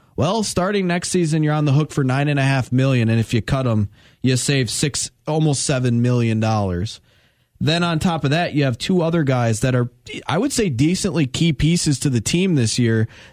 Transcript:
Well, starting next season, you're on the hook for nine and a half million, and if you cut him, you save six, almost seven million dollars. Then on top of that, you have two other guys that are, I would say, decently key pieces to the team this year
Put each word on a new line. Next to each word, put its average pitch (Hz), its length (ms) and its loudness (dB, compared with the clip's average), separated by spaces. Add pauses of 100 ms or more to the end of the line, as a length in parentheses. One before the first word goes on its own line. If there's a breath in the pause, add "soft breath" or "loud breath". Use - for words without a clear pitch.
(160 soft breath)
Well, 196 260 0
starting 196 440 -2
next 175 240 -2
season, 160 320 0
you're 151 120 2
on 151 120 0
the 139 60 2
hook 147 180 2
for 147 140 -2
nine 135 240 0
and 143 100 0
a 135 40 0
half 135 300 0
million, 127 360 2
and 113 120 2
if - 120 -2
you 117 100 2
cut 131 240 -2
him, 107 220 0 (340 soft breath)
you 127 140 2
save 131 340 0
six, - 400 -4 (160)
almost 156 380 0
seven 123 380 0
million 120 380 2
dollars. 104 600 -2 (600 soft breath)
Then 165 240 0
on 165 160 0
top 165 240 -2
of 139 80 0
that, 165 220 -2
you 143 100 2
have 127 120 0
two 180 260 0
other 165 200 0
guys 120 380 0
that 127 160 0
are, 120 120 0 (380)
I 147 100 -2
would 269 160 -2
say, 214 160 0
decently 151 580 0
key 160 260 0
pieces 151 480 0
to 147 100 0
the 120 100 2
team 175 360 0
this 117 200 0
year 113 300 2 (260 loud breath)